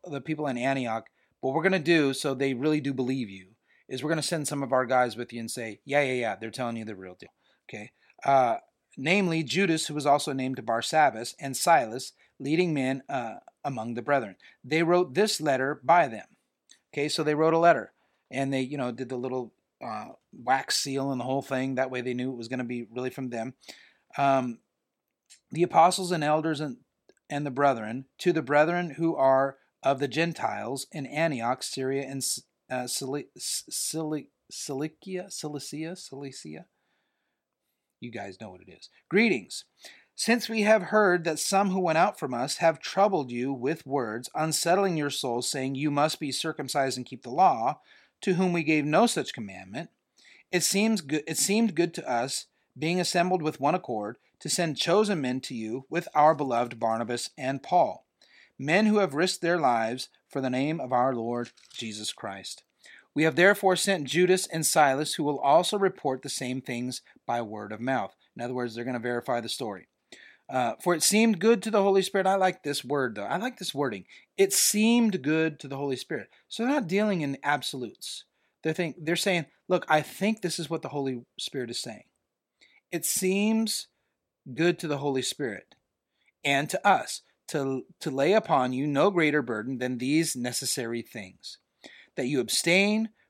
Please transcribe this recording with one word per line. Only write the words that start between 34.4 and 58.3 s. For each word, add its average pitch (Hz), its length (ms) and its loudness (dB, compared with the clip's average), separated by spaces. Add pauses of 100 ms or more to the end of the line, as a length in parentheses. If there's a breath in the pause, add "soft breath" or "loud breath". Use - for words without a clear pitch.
Cilicia, 180 800 -8
Cilicia, 151 640 -10
Cilicia." 143 720 -14 (1300)
You 120 120 -14
guys 101 280 -12
know 107 100 -14
what 90 120 -20
it 90 60 -20
is. - 200 -20 (200)
"Greetings. 175 560 0 (500 loud breath)
Since - 340 0
we 220 140 0
have 214 200 6
heard 180 400 4
that 156 160 -2
some 196 320 2
who 185 80 0
went 165 200 2
out 202 200 4
from 131 160 -6
us 123 220 -4
have 165 240 2
troubled 190 500 2
you 123 220 -4
with 131 340 -4
words, 123 480 -4
unsettling 170 640 2
your 147 140 0
souls, 123 380 -4
saying, 135 280 -4
'You 143 160 -2
must 147 260 2
be 143 140 -6
circumcised 135 640 -2
and 123 100 -8
keep 123 160 -16
the 120 80 -12
law,' 143 500 2 (420 soft breath)
to 185 120 2
whom 180 180 2
we 165 120 0
gave 151 200 2
no 160 220 6
such - 260 -2
commandment, 98 580 -12 (600 soft breath)
it 175 140 0
seems 208 380 2
good, 147 260 -2
it 156 100 -4
seemed 208 380 2
good 170 180 2
to - 140 -8
us, 123 380 -2 (300)
being 165 240 0
assembled 180 420 2
with 147 180 -2
one 147 160 2
accord, 113 420 -6 (220)
to - 80 -10
send 160 280 0
chosen 196 440 2
men 127 220 -2
to - 120 -10
you 113 340 -6
with 165 260 -4
our 156 200 6
beloved 123 460 -2
Barnabas 113 580 -2
and 135 240 -4
Paul, 151 420 2 (540 soft breath)